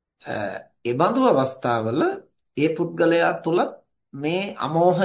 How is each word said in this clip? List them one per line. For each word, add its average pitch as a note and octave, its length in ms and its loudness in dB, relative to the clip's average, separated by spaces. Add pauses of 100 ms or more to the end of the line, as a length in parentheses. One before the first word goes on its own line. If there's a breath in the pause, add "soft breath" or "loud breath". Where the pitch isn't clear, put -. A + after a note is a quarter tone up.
(220)
අ, - 100 -10 (520)
ඒ A#2+ 100 -2
බඳු G3+ 340 0
අවස්ථාවල B2+ 720 0 (560)
ඒ D3 120 2
පුද්ගලයා E3+ 640 2
තුල E3 260 -2 (560)
මේ D3+ 260 -2 (140)
අමෝහ E3+ 500 2